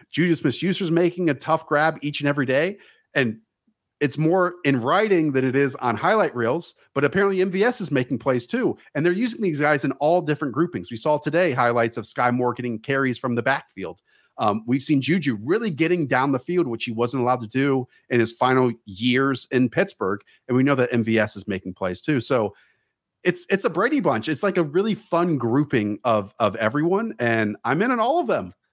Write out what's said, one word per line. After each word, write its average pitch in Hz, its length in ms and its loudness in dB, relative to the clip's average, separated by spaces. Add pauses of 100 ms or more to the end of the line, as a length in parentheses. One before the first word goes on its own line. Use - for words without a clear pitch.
(100)
Juju 170 240 0
Smith-Schuster's 160 560 -2
making 170 400 2
a 139 40 0
tough 156 320 -2
grab 151 360 2
each 147 180 -6
and 143 80 0
every 143 160 0
day. 151 340 0 (360)
And 120 240 0 (600)
it's 143 180 -2
more 175 460 2
in 135 160 2
writing 165 520 2
than 131 120 2
it 127 120 0
is 139 200 2
on 123 200 -2
highlight 170 400 0
reels, 123 380 -2 (180)
but 139 120 -2
apparently 190 360 2
M 190 100 0
V 190 140 0
S 240 160 0
is 160 100 -6
making 131 280 -2
plays 127 280 0
too. 220 300 -2 (180)
And 151 120 0
they're 180 80 2
using 233 260 -4
these 160 200 -2
guys 147 220 2
in 156 100 0
all 165 280 2
different 147 320 -2
groupings. 123 380 -2
We 113 80 -10
saw 151 180 0
today 160 360 0
highlights 120 440 2
of 110 100 -8
Sky 123 240 0
Moore 123 220 0
getting 120 260 -6
carries 135 380 -2
from 120 180 -4
the 120 80 -2
backfield. 95 600 -4 (380)
Um, 110 280 0
we've 131 160 0
seen 147 160 2
Juju 139 420 0
really 208 260 0
getting 160 380 0
down 131 240 2
the 131 80 0
field, 175 300 -2
which 117 160 -6
he 120 80 -6
wasn't 120 320 -2
allowed 123 160 0
to 110 80 -10
do 135 400 0 (200)
in 123 120 2
his 113 100 2
final 127 400 2 (140)
years 123 640 0
in 127 180 4
Pittsburgh. 107 520 -2 (260)
And 123 100 0
we 131 60 4
know 143 140 4
that 123 160 2
M 120 100 2
V 110 160 2
S 107 160 0
is 98 140 -14
making 95 260 -6
plays 90 260 -4
too. 143 200 0
So 113 340 0 (720)
it's, 175 260 -2
it's 196 140 0
a 226 60 0
Brady 226 280 0
bunch. 135 300 0
It's, 156 160 -4
like, 190 120 0
a 175 60 2
really 180 320 -2
fun 170 440 -2
grouping 117 640 0
of, 107 340 0
of 104 160 0
everyone. 156 640 -2
And 113 460 0
I'm 139 180 0
in 247 80 0
on 247 80 0
all 262 220 2
of 262 80 -2
them. 98 260 -4 (180)